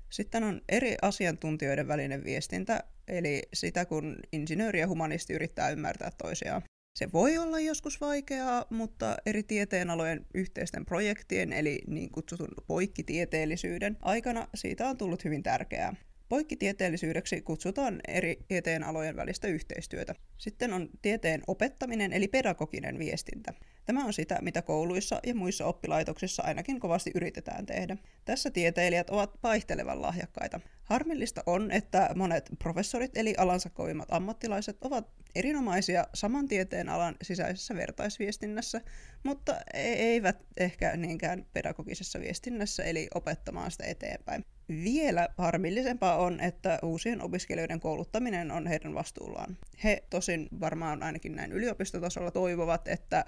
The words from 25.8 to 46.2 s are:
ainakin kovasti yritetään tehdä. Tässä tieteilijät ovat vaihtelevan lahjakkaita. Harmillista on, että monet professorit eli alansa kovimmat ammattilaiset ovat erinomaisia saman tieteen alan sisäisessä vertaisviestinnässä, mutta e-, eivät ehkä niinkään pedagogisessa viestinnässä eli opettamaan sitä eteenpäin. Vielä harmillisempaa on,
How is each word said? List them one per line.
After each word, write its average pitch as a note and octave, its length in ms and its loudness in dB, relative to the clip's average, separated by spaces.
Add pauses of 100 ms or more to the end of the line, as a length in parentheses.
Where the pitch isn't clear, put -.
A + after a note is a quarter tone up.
ainakin G3 380 -2
kovasti F3 340 2
yritetään E3+ 520 -2
tehdä. F#3 300 -2 (280)
Tässä C4 260 0
tieteilijät F3 600 4
ovat G3+ 320 0
vaihtelevan E3 600 0
lahjakkaita. F3 580 -2 (220)
Harmillista C4+ 640 0
on, F#3+ 240 4
että F#3+ 460 4
monet E3+ 420 2
professorit G3+ 580 -2
eli A3 220 2
alansa F#3 320 4
kovimmat D#3+ 420 -4
ammattilaiset G#3 680 -2
ovat B3+ 260 0 (280)
erinomaisia F#3+ 800 4
saman C4+ 340 0
tieteen F#3 400 0
alan E3+ 340 2
sisäisessä F#3 520 -2
vertaisviestinnässä, G#3 1080 -2 (420)
mutta C#4 380 0 (140)
e-, A3+ 180 0
eivät A3+ 440 6 (200)
ehkä F3 400 2
niinkään E3+ 560 -2
pedagogisessa - 680 -4
viestinnässä G#3 640 -4
eli D#3+ 300 0
opettamaan E3+ 560 -4
sitä - 140 -8
eteenpäin. - 600 -4 (240)
Vielä F3+ 600 4 (100)
harmillisempaa F#3 800 4
on, F3 240 2